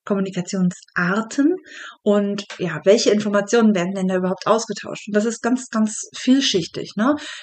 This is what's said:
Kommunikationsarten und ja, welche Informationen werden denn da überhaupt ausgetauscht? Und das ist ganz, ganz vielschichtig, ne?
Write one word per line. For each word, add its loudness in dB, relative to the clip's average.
Kommunikationsarten -2
und 2
ja, -4
welche 6
Informationen 2
werden 0
denn -2
da 0
überhaupt -2
ausgetauscht? -2
Und -2
das 2
ist -4
ganz, -2
ganz -2
vielschichtig, 0
ne? 2